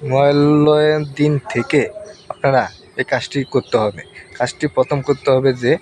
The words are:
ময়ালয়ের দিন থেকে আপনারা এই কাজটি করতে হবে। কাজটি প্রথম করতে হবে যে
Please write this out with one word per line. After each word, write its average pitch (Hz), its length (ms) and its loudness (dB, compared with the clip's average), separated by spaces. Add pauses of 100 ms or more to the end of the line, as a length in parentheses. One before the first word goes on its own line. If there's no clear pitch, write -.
ময়ালয়ের 147 960 2 (140)
দিন 147 220 2
থেকে 123 500 -2 (400)
আপনারা 131 400 0 (280)
এই 127 80 -4
কাজটি 143 400 -4
করতে - 340 -2
হবে। 104 240 -4 (360)
কাজটি - 280 -4
প্রথম 147 340 -2
করতে 135 300 -2
হবে 131 220 2
যে 123 300 0